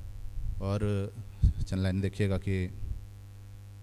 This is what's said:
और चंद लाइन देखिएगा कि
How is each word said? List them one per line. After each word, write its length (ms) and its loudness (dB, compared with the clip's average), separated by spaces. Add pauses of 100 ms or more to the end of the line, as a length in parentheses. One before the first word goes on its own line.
(600)
और 180 2 (800)
चंद 200 0
लाइन 220 4
देखिएगा 360 2
कि 320 2 (1120)